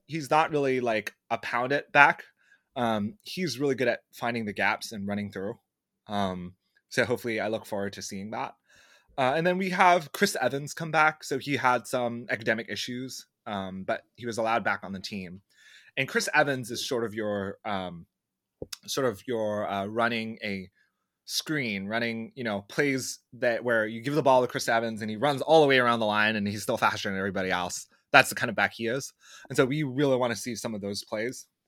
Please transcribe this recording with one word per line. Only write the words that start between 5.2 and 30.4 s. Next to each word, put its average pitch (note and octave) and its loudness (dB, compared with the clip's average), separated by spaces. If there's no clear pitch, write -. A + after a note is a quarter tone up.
through. G2 -8
Um, F#2+ -4
so B2 2
hopefully A2+ -2
I G2+ -2
look A2 -4
forward G2+ -6
to G2 -14
seeing G2+ -10
that. B2 -8
Uh, C3 2
and E3 0
then F3+ 2
we F#3+ -2
have F3+ 4
Chris - 0
Evans C#3 -2
come D#3+ -8
back. D#3 4
So C#3+ -4
he C#3+ -2
had B2 2
some A#2+ -2
academic A2+ -2
issues, B2 -10
um, F#2+ -6
but A2+ -4
he G#2 -12
was A2+ -6
allowed A2+ 2
back G2+ -2
on F#2+ -10
the F#2+ -8
team. F#2 -10
And C3+ 0
Chris - -2
Evans C3+ 2
is A2+ -6
sort A#2 -2
of G#2 -6
your, G#2 -4
um, F2+ -6
sort C3+ -2
of G#2+ -4
your, G#2+ -2
uh, G2 -2
running A2+ -2
a F#2+ -6
screen, A2+ -4
running, A2+ -4
you B2+ -8
know, G#2 -2
plays C3+ -2
that A#2 0
where A2+ 2
you A2+ -8
give C#3+ -2
the D3+ 2
ball C3 6
to B2 2
Chris - -4
Evans A#2 0
and A2 -4
he G#2+ -6
runs C3 0
all D#3+ 8
the D3 8
way C3 6
around A#2+ 4
the A2+ 0
line G#2+ 4
and G2+ 0
he's G2+ -4
still A#2 0
faster G#2+ 2
than G2 -4
everybody F#2+ -2
else. F2+ -4
That's C3 6
the G#2 -8
kind B2 -4
of G2+ -8
back G2+ 2
he A2+ -6
is. C3+ -6
And B2+ -6
so C#3 6
we D3 0
really C3+ 2
wanna A#2+ 0
see A#2 -6